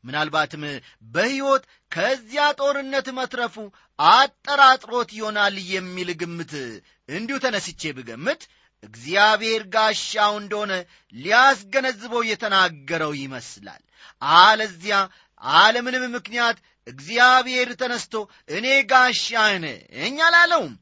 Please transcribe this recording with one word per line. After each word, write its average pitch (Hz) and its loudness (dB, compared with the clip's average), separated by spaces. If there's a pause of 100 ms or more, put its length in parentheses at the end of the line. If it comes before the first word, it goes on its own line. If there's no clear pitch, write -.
ምናልባትም 151 -4 (460)
በሕይወት 262 -2 (280)
ከዚያ 240 -2
ጦርነት 277 -4
መትረፉ 254 -6 (440)
አጠራጥሮት 254 4
ይሆናል 208 -2 (120)
የሚል 180 -8
ግምት 170 -10 (560)
እንዲሁ 220 -8
ተነስቼ 196 -6
ብገምት 131 -8 (420)
እግዚአብሔር 202 0
ጋሻው 214 0
እንደሆነ 208 -6 (420)
ሊያስገነዝበው 233 0
የተናገረው 170 -2
ይመስላል። 120 -14 (400)
አለዚያ 196 6 (440)
አለምንም 233 4
ምክንያት 233 -4 (280)
እግዚአብሔር 247 2
ተነስቶ 240 -8 (340)
«እኔ 185 -6 (180)
ጋሻህ 233 2
ነኝ» 160 -10
አላለውም። 339 4